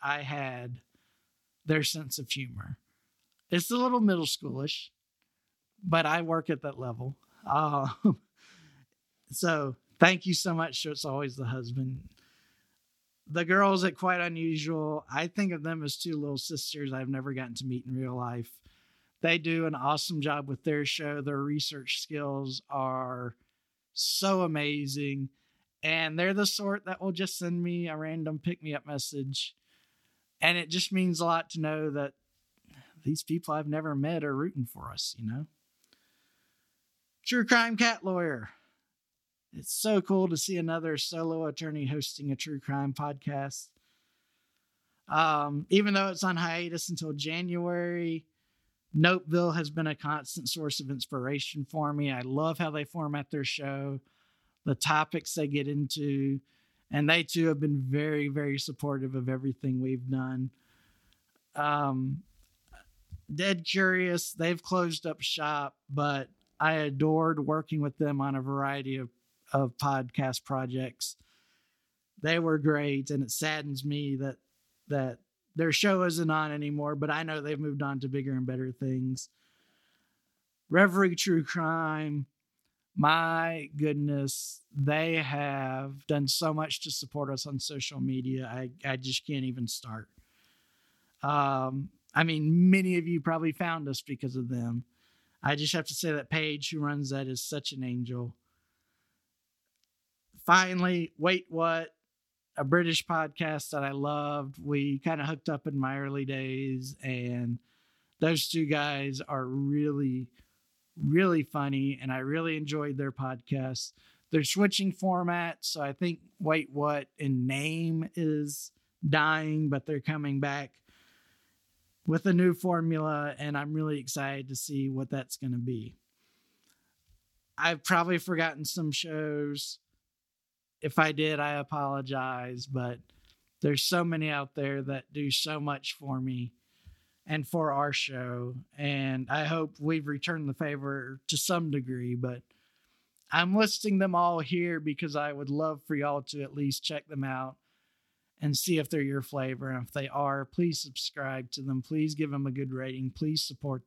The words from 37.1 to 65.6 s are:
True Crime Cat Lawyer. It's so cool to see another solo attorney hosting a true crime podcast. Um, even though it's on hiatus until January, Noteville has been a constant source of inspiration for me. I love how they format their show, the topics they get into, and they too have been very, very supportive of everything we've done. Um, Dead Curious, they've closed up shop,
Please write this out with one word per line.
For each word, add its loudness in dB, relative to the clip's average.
True 4
Crime 6
Cat 4
Lawyer. 0
It's -8
so 4
cool 4
to 0
see -2
another 0
solo -2
attorney -4
hosting -4
a -2
true -6
crime -2
podcast. -6
Um, 2
even 6
though 2
it's -4
on 2
hiatus -2
until -6
January, -2
Noteville 4
has 0
been -4
a -2
constant -6
source -4
of -6
inspiration -4
for -2
me. 0
I -4
love 0
how -2
they -4
format -4
their -2
show, -4
the 2
topics 0
they 0
get 0
into, 0
and 4
they 6
too 2
have 4
been 2
very, 0
very -2
supportive -4
of -2
everything -2
we've -2
done. -2
Um, 0
Dead 0
Curious, 2
they've 0
closed 0
up -4
shop, -2